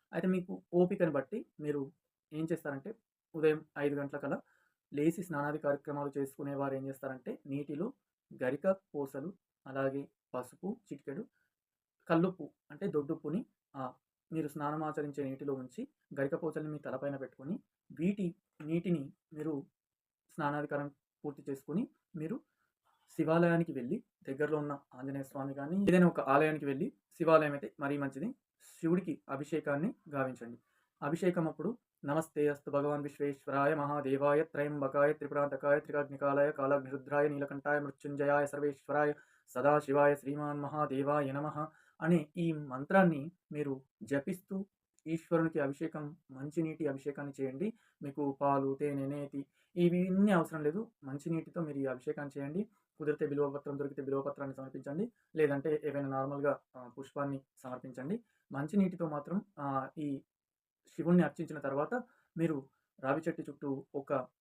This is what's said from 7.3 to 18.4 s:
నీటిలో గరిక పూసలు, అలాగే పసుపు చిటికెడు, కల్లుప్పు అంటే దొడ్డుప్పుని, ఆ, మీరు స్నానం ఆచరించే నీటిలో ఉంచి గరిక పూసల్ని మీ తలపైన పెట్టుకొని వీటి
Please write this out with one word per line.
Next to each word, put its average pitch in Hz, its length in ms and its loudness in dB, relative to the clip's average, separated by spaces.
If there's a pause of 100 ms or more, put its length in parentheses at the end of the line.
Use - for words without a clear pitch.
నీటిలో 143 480 -6 (500)
గరిక 131 240 0
పూసలు, 147 680 -4 (340)
అలాగే 135 400 -2 (260)
పసుపు 180 440 -6 (160)
చిటికెడు, 151 320 -10 (840)
కల్లుప్పు 170 440 2 (200)
అంటే 170 160 -4
దొడ్డుప్పుని, 151 580 -2 (300)
ఆ, 131 180 -8 (380)
మీరు 156 160 -2
స్నానం 151 360 -2
ఆచరించే 147 400 -4
నీటిలో 135 300 -4
ఉంచి 131 340 -8 (320)
గరిక 143 240 -2
పూసల్ని 156 260 -4
మీ 151 80 -8
తలపైన 139 380 -6
పెట్టుకొని 135 440 -8 (400)
వీటి 185 360 0 (260)